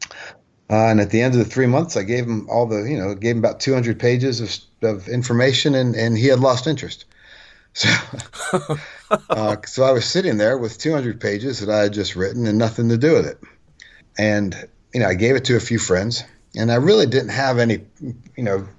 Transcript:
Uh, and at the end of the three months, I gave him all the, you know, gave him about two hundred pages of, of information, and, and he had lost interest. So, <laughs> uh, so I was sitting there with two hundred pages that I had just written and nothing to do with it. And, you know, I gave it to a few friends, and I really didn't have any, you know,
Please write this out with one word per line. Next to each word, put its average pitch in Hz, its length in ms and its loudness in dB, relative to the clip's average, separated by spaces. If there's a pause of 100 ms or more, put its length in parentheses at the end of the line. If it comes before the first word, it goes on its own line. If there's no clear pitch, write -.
(680)
Uh, 110 160 4
and 110 160 4
at 98 80 0
the 113 120 2
end 127 120 2
of 123 60 4
the 107 120 0
three 131 160 2
months, 151 300 0
I 101 60 -2
gave 120 220 -2
him 110 240 -6
all 117 180 0
the, 104 160 -4
you 139 140 -4
know, 98 180 -4
gave 113 200 -2
him 113 40 -2
about 110 200 0
two 135 140 0
hundred 120 260 0
pages 123 400 0
of, - 480 -6
of 98 200 -4
information, 123 680 0
and, 127 220 0
and 113 200 0
he 120 120 2
had 131 120 4
lost 127 280 2
interest. - 380 -6 (680)
So, - 160 -2 (640)
<laughs> 160 240 -2 (540)
uh, 107 240 0 (100)
so - 180 -2
I 135 80 4
was 123 140 2
sitting 170 320 0
there 113 220 2
with 113 180 -6
two 156 160 -2
hundred 123 260 -4
pages 110 400 -4
that 104 100 -6
I 107 100 2
had 104 140 2
just 104 220 -4
written 101 300 -2
and 107 140 2
nothing 117 300 0
to 117 80 2
do 151 160 4
with 98 120 4
it. - 140 -10 (800)
And, 104 480 0 (260)
you 123 60 -2
know, 107 80 2
I 92 60 2
gave 113 220 2
it 127 100 -2
to 120 100 2
a 107 60 2
few 113 180 -2
friends, 98 440 -2 (320)
and 113 160 0
I 117 40 4
really 190 300 4
didn't 120 240 0
have 127 280 0
any, 117 220 2 (560)
you 127 80 -8
know, 98 240 -4 (100)